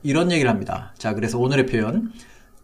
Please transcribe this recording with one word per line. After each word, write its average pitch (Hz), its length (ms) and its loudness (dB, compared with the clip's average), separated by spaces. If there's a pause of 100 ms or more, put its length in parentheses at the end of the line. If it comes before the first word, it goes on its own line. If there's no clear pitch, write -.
이런 165 300 2
얘기를 139 180 2
합니다. 95 480 -4
자, 107 160 -4
그래서 113 240 -2
오늘의 131 280 2
표현. 120 460 0 (520)